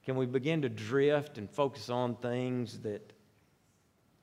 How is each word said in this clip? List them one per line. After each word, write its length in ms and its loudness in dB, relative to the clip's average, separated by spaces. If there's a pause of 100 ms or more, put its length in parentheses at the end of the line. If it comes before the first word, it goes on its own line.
Can 120 0
we 100 2
begin 340 2
to 80 0
drift 680 2
and 100 -6
focus 400 -2
on 280 2
things 640 -2
that 300 -8 (1120)